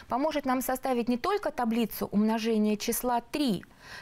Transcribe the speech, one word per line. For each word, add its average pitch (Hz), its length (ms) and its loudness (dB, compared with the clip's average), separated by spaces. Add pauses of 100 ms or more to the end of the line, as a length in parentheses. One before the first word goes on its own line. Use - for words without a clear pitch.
поможет 285 360 0
нам 262 160 2
составить 254 480 0
не 247 80 2
только 370 340 0
таблицу 226 640 0
умножения 214 640 2
числа 240 460 0
три, 269 420 0 (380)